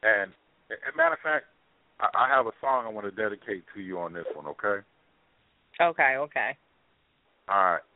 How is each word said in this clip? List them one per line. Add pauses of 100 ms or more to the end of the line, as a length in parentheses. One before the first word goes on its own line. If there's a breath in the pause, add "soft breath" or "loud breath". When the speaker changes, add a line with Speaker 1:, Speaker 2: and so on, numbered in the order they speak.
Speaker 1:
And, (380)
and
matter
of
fact, (560)
I, (160)
I
have
a
song
I
wanna
dedicate (100)
to
you
on
this
one,
okay? (960)
Speaker 2:
Okay,
okay. (920)
Speaker 1:
All
right. (160)